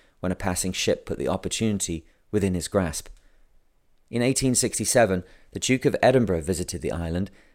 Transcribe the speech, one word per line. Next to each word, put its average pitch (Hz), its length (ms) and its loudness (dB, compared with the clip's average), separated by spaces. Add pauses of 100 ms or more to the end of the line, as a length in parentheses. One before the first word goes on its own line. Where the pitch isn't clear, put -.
(200)
when 92 100 -2
a 90 60 -2
passing 92 360 -4
ship - 340 -2
put - 120 -6
the - 100 -2
opportunity 98 760 -2 (280)
within 95 220 2
his 85 140 -4
grasp. 90 400 -2 (1040)
In 120 120 -2
eighteen 131 320 2
sixty-seven, 104 680 2 (300)
the 95 80 -8
Duke 127 240 0
of 135 180 2
Edinburgh 107 400 4
visited 87 400 -4
the - 100 -2
island, 85 380 -2 (240)